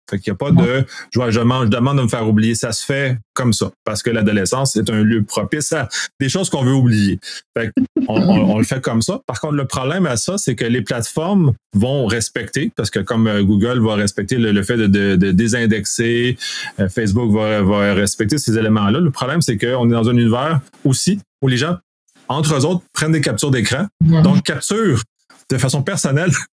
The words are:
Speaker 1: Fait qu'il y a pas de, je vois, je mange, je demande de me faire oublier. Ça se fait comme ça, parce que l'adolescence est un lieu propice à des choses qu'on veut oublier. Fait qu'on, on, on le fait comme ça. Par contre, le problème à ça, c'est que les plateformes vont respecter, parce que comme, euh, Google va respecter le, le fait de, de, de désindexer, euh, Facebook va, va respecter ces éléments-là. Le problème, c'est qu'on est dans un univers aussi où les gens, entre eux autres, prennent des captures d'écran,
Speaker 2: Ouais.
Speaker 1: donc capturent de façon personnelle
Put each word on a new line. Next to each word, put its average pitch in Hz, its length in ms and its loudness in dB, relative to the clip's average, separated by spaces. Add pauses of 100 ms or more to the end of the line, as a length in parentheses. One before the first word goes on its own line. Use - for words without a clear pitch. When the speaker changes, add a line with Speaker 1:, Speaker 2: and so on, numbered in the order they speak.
Speaker 1:
Fait 101 120 -4
qu'il - 80 -8
y - 20 -2
a 98 60 -4
pas 139 160 -2
de, 131 320 4 (280)
je 117 60 -2
vois, 120 140 0
je 113 80 2
mange, 123 240 2
je 107 60 2
demande 127 280 0
de 131 60 2
me 110 40 0
faire 113 200 -2
oublier. 110 260 2
Ça 117 160 -4
se - 140 -6
fait 135 340 -2 (160)
comme 123 180 2
ça, 95 200 -2 (120)
parce 107 200 -4
que 120 60 0
l'adolescence 107 680 0
est 107 140 0
un 107 120 2
lieu 107 220 2
propice 113 480 -4
à 151 160 -2 (320)
des 135 80 0
choses 180 200 -2
qu'on 147 140 -2
veut 131 120 4
oublier. 107 440 2 (400)
Fait 113 140 -4 (340)
qu'on, 110 80 -4
on, - 400 2
on 107 40 0
le 113 60 2
fait 131 160 -2
comme 117 220 -2
ça. 202 240 -4
Par 123 140 -6
contre, 151 140 -4
le 143 120 -2
problème 147 400 -2
à 127 100 -2
ça, 185 220 -4
c'est 131 160 -2
que 127 100 -4
les 120 180 0
plateformes 160 720 0 (200)
vont 127 320 0
respecter, 113 680 -4
parce 107 140 -4
que 104 100 -2
comme, 113 260 0
euh, 104 160 0
Google 107 420 2
va 107 120 0
respecter 104 400 -2
le, 113 160 0
le 101 100 2
fait 120 140 -2
de, 113 100 2
de, 101 300 2
de 95 160 2
désindexer, 117 1080 0 (400)
euh, 98 100 0
Facebook 107 460 0
va, 107 280 0
va 101 300 2
respecter 104 460 0
ces 113 180 0
éléments-là. 107 440 2
Le 170 100 2
problème, 139 320 -2
c'est 113 160 -2
qu'on 120 320 0
est - 40 2
dans 113 140 2
un 120 80 2
univers 123 440 2 (240)
aussi 180 340 0 (240)
où 135 60 2
les 127 80 2
gens, 160 200 -2 (520)
entre 151 280 -2
eux 127 80 2
autres, 175 180 0 (100)
prennent 156 180 -2
des 160 100 2
captures 135 300 -2
d'écran, 131 360 0 (220)
Speaker 2:
Ouais. 160 140 6
Speaker 1:
donc 185 220 4
capturent 160 580 0 (480)
de 131 80 0
façon 135 240 0
personnelle 170 480 0 (220)